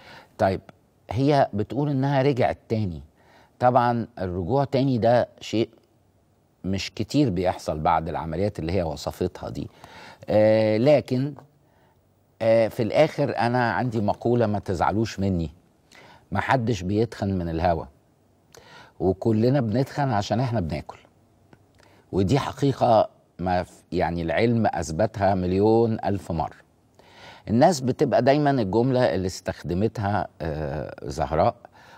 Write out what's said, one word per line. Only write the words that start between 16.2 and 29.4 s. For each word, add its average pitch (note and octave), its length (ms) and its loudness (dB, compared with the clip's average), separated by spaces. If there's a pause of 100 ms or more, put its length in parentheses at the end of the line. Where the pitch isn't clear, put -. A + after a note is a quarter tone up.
ما G2+ 100 -4
حدش A#2 400 0
بيتخن G2+ 560 -2
من E2+ 120 -4
الهوا، E2 360 0 (1120)
وكلنا A2 600 2
بنتخن A#2+ 480 -2
عشان G#2+ 300 0
احنا A#2+ 200 -2
بناكل، D2+ 380 -6 (1120)
ودي G2+ 280 2
حقيقة A#2+ 720 2 (300)
ما F2+ 240 0
ف-، - 280 -16
يعني E2+ 300 -2
العلم G#2 460 0
أثبتها F#2+ 680 0
مليون G#2 580 2 (120)
ألف F#2+ 260 -4
مرة. D#2+ 240 -6 (920)
الناس C3 320 4
بتبقى A#2+ 400 0
دايمًا C#3 300 2
الجملة B2 640 2
اللي F#2 120 -2
استخدمتها، F#2+ 1000 -4 (140)